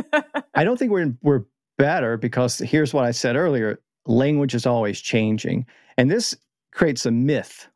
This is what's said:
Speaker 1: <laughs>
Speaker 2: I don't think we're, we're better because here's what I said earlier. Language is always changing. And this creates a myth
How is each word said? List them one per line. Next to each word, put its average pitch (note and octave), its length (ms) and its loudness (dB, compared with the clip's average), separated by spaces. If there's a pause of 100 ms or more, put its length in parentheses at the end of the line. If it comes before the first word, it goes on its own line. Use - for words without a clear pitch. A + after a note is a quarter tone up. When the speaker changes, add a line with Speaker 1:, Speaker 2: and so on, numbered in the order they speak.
(220)
Speaker 1:
<laughs> - 340 -10
Speaker 2:
I D3 80 4
don't B3 160 0
think B3 120 0
we're, E3+ 300 0
we're C#3 220 2 (340)
better C#3 400 2
because B2 400 -2
here's D3 340 0
what C3+ 140 2
I A#2+ 60 0
said A#2+ 240 -2
earlier. C3 440 -2 (280)
Language C3+ 480 2
is A#2 100 -2
always A#2 340 0
changing. A2 680 -2 (280)
And B2+ 140 4
this A3 260 -2 (360)
creates D3 340 0
a A#2+ 60 0
myth B2 640 -2